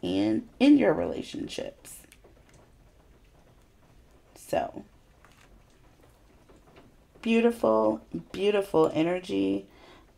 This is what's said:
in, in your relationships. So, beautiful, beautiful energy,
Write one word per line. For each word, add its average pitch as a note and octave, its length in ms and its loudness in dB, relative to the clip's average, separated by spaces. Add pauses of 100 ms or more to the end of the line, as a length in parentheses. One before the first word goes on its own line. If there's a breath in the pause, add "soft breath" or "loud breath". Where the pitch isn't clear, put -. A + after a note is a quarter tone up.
in, A2 460 -2 (100)
in C#4+ 200 8
your G#3 160 4
relationships. - 1040 -8 (2250)
So, - 520 -6 (2250)
beautiful, A3+ 800 2 (320)
beautiful G3 600 0
energy, F#3 760 -2 (500 soft breath)